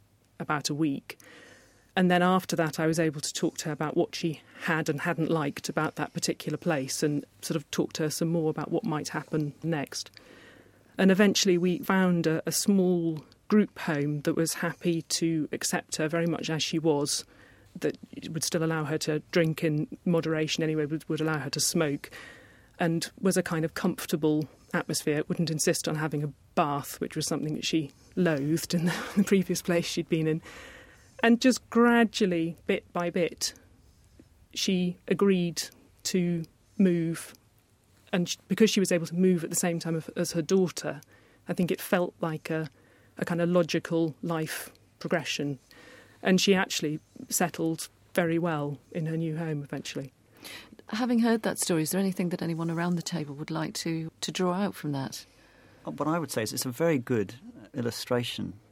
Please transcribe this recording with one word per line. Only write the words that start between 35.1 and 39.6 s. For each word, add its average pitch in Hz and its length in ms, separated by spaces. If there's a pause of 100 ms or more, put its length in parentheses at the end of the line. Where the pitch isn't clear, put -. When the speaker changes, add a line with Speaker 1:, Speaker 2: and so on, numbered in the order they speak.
Speaker 1:
to 175 400 (340)
move. 170 560 (800)
And 175 180
sh-, - 80 (100)
because 208 220
she - 100
was 185 120
able 170 160
to 170 80
move 180 280
at - 60
the 170 60
same 170 240